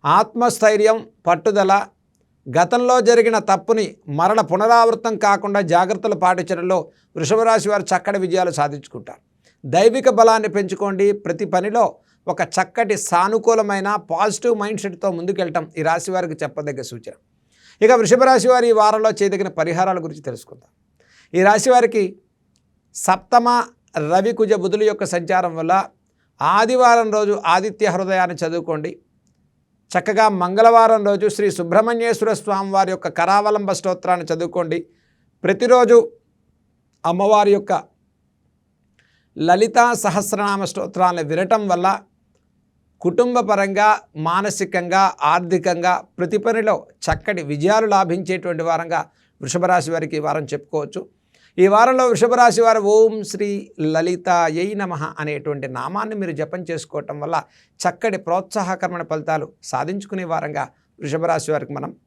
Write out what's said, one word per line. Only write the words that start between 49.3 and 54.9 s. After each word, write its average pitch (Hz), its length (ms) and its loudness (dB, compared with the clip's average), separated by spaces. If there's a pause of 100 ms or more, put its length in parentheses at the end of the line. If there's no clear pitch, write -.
వృషభ 175 240 -4
రాశి 175 260 2
వారికి 160 240 -4
ఈ 151 40 -4
వారం 151 260 -4
చెప్పుకోవచ్చు. 143 600 -8 (500)
ఈ 180 100 6
వారంలో 247 400 4
వృషభ 233 260 2
రాశి 240 280 6
వారు 220 180 4
"ఓం 214 440 2
శ్రీ 202 560 -8
లలితాయై 170 960 -2
నమః" 180 300 -8 (160)